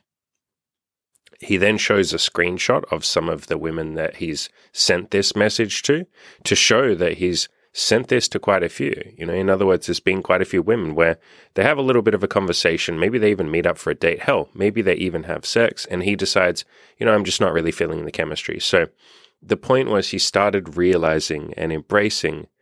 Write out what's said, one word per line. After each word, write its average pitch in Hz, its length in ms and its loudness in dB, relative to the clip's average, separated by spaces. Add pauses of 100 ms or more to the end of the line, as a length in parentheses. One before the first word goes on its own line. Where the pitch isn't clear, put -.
(1400)
He - 160 -2
then 101 220 4
shows 98 360 2
a 82 40 -2
screenshot - 760 -2
of 78 140 -4
some 82 240 -2
of 78 180 -6
the 80 100 -2
women 80 380 -6
that 80 220 -4
he's 80 320 -6 (240)
sent 90 380 0
this 98 260 0
message 104 460 0
to, 160 220 0 (380)
to - 120 0
show 117 400 4
that 82 180 0
he's 87 340 -2 (240)
sent 127 360 0
this 123 200 0
to 101 120 -4
quite 95 240 2
a 85 60 -2
few. - 460 -6
You 82 120 -10
know, 85 60 -4
in 95 160 0
other 95 160 2
words, 92 200 2
there's 87 140 -2
been 95 240 -2
quite 92 180 2
a 95 40 0
few 92 160 0
women 87 340 -2
where 82 220 4 (360)
they 95 100 0
have 143 140 2
a 139 60 -2
little 127 180 4
bit 104 140 2
of 95 80 -2
a 98 40 0
conversation. 85 720 0
Maybe 110 200 0
they 107 100 4
even 92 200 0
meet 85 180 0
up 82 100 0
for - 140 -4
a - 40 -2
date. 85 260 0
Hell, 107 340 -2
maybe 104 260 0
they 92 140 2
even 85 280 -2
have 80 220 -8
sex. - 400 0
And 90 180 -6
he 101 120 0
decides, 92 500 0 (320)
you 117 80 -2
know, 110 80 4
"I'm 104 100 2
just 92 160 -4
not 92 140 2
really 82 180 0
feeling 80 340 -4
the 78 60 -10
chemistry." - 480 -6
So 85 280 2 (540)
the 95 140 -2
point 131 320 0
was 101 220 0
he 98 80 -6
started 95 600 0
realizing 80 800 0
and 82 160 -4
embracing 80 760 -2 (140)